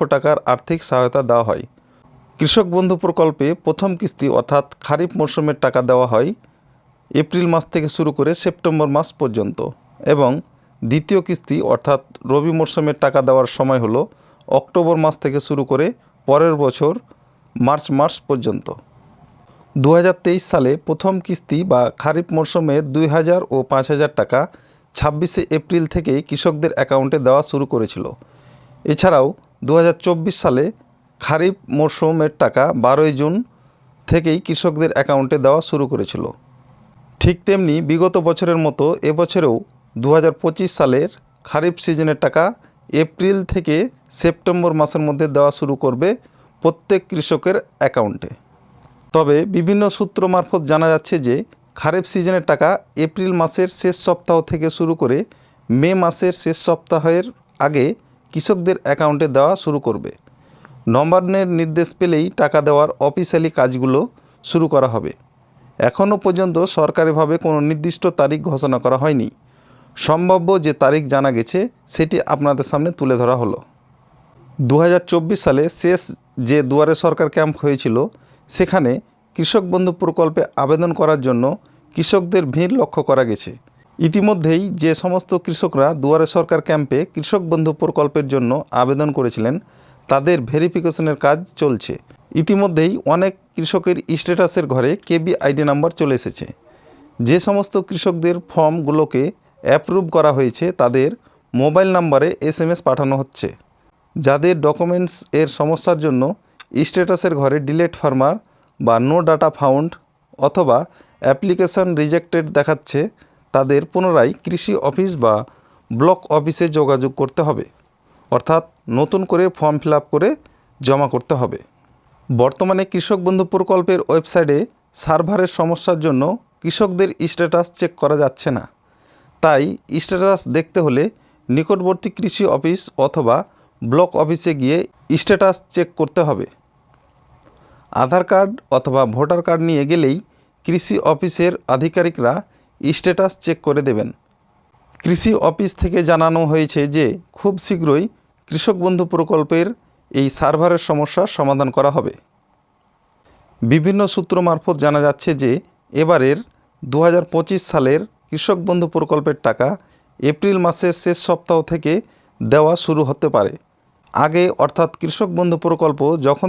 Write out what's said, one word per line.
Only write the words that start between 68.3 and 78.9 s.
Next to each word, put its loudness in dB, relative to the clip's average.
ঘোষণা -2
করা 0
হয়নি। 0
সম্ভাব্য 0
যে 0
তারিখ 2
জানা 0
গেছে -2
সেটি 0
আপনাদের 0
সামনে -2
তুলে 0
ধরা 2
হলো। -4
দু 2
হাজার 4
চব্বিশ -2
সালে 2
শেষ 0
যে 2
দুয়ারে 2
সরকার 0
ক্যাম্প 0
হয়েছিল 0
সেখানে 0